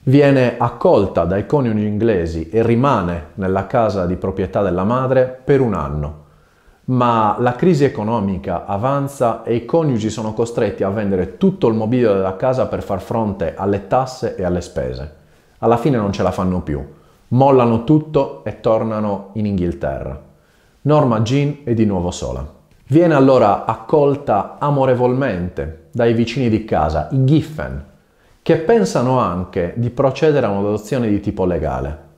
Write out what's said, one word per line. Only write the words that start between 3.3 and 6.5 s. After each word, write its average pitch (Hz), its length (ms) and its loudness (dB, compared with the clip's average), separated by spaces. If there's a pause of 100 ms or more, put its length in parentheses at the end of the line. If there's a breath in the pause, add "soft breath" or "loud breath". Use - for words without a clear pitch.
nella 95 300 -2
casa 101 400 0
di 90 120 -2
proprietà 95 440 -4
della 92 220 0
madre 127 600 0
per 139 180 2
un 117 120 0
anno, 73 500 -6 (640 soft breath)